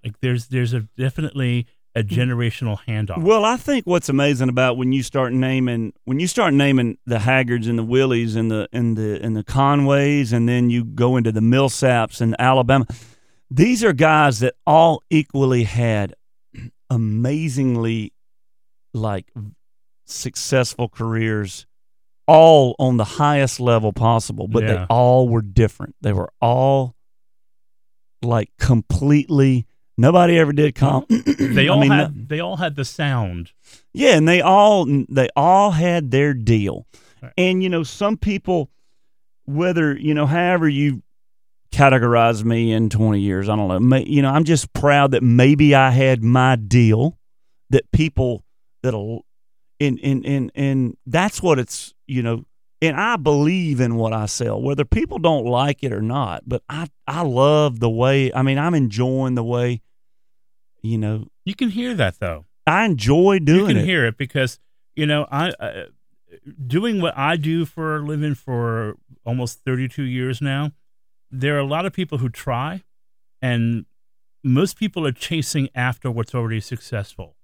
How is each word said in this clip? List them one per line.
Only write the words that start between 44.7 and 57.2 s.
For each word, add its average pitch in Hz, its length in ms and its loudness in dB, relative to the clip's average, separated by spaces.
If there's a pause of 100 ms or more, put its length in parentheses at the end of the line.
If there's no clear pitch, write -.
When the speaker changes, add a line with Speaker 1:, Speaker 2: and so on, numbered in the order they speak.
Speaker 2:
proud 143 380 4
that 127 120 0
maybe 139 520 6
I 135 160 6
had 127 320 2
my 127 320 4
deal 113 600 2 (520)
that 139 220 2
people 131 520 -2 (400)
that'll, 113 420 -6 (540)
and, 143 240 0
and, 135 220 -2
and, 139 300 -4
and 135 500 -2
that's 170 360 -4
what 165 180 2
it's, - 340 -10 (140)
you 127 160 -4
know, 113 220 -6 (360)
and 156 180 0
I 220 180 -2
believe 147 640 0
in 120 160 0
what 113 180 -2
I 107 120 -4
sell, 110 360 -6
whether 139 240 -2
people 330 340 -2
don't 156 260 0
like 127 380 -2
it 104 100 -4
or 101 80 -6
not, 113 460 -6
but - 220 -6
I, 156 180 -10 (200)
I 151 140 -6